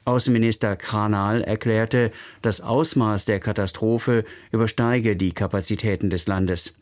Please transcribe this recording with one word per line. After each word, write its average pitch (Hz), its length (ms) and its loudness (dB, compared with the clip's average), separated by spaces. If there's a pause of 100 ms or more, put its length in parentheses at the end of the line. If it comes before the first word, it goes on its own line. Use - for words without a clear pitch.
Außenminister 117 720 2
Khanal 104 680 0
erklärte, 113 680 0 (300)
das 110 200 0
Ausmaß 117 640 0
der 101 120 2
Katastrophe 110 840 0 (260)
übersteige 113 640 0
die 92 160 0
Kapazitäten 98 800 -2
des 90 160 -2
Landes. 95 560 0